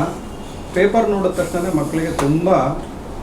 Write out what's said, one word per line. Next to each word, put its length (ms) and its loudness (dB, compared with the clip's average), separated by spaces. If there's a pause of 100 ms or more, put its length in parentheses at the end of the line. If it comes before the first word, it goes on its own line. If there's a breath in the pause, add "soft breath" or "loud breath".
(760)
ಪೇಪರ್ 340 4
ನೋಡಿದ 300 2
ತಕ್ಷಣ 260 -2 (140)
ಮಕ್ಕಳಿಗೆ 340 -2 (120)
ತುಂಬ 220 2 (760)